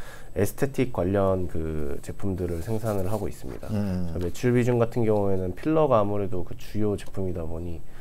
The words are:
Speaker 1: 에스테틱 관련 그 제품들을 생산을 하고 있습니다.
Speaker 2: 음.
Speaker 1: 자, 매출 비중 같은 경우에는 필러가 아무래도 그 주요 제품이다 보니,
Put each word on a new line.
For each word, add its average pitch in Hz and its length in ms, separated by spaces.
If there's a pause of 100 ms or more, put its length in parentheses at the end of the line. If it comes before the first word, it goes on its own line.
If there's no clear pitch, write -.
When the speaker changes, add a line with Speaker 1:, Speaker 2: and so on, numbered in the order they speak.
(360)
Speaker 1:
에스테틱 123 560
관련 95 560
그 78 540
제품들을 87 600
생산을 104 480
하고 104 160
있습니다. - 420
Speaker 2:
음. 180 440
Speaker 1:
자, - 80
매출 120 340
비중 123 240
같은 117 260
경우에는 98 520
필러가 151 420
아무래도 101 460
그 - 120
주요 104 400
제품이다 92 480
보니, 82 360 (200)